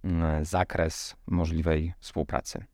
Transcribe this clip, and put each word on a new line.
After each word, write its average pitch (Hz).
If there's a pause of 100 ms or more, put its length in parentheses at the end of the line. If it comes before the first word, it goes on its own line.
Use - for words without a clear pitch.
mm, 82
zakres 87 (100)
możliwej 80
współpracy. -